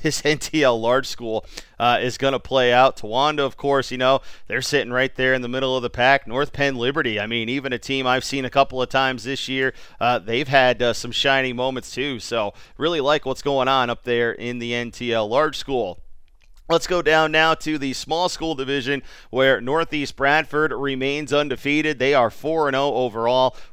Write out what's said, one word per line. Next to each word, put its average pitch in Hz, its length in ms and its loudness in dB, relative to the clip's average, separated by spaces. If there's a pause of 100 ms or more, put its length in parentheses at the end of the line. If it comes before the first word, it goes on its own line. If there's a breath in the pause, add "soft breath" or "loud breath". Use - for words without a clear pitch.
this 151 240 -2
N 151 140 2
T 156 240 -2
L 120 180 4
large 123 260 2
school, 110 380 -6 (340 loud breath)
uh, 117 220 2
is 123 160 -4
gonna 135 220 0
play 127 340 2
out. 123 240 6
Towanda, 139 420 0
of 135 160 -2
course, 139 340 0
you 131 80 -8
know, 131 220 4 (280 loud breath)
they're 120 140 -4
sitting 123 300 -2
right 131 240 -2
there 131 180 2
in 131 80 0
the 120 60 -6
middle 131 300 -2
of 123 40 -4
the 120 80 -4
pack. 135 380 2
North 135 240 -2
Penn 139 240 0
Liberty, 120 460 -2
I 104 40 -4
mean, 113 220 -4
even 131 240 -4
a 120 80 -4
team 135 260 -4
I've 127 200 2
seen 139 180 -4
a 123 60 -4
couple 139 320 2
of 123 80 -2
times 131 340 0
this 131 240 -6
year, 131 260 0 (280 loud breath)
uh, 120 180 2
they've 120 300 -2
had, 127 320 4
uh, 120 100 2
some 120 220 -6
shining 131 420 0
moments 127 360 -4
too. 131 280 -6
So 107 340 -4 (240 loud breath)
really 160 220 -2
like 143 260 2
what's 131 160 -4
going 135 280 0
on 131 200 2
up 117 140 -4
there 120 300 0
in 123 260 -8
the 120 160 -4
N 120 160 -4
T 120 220 -4
L 110 160 0
large 147 280 0
school. 110 460 -4 (640)
Let's 165 180 2
go 175 140 0
down 156 320 4
now 160 220 4
to 156 220 -4
the 135 140 -4
small 165 380 -2
school 160 260 -4
division, 135 480 -4 (260 loud breath)
where 131 300 4
Northeast 147 560 -2
Bradford 147 560 2
remains 135 600 -4
undefeated. 147 680 0
They 131 140 4
are 120 160 6
four 156 380 -2
and 135 100 0
oh 139 160 0
overall, 123 640 2 (160 loud breath)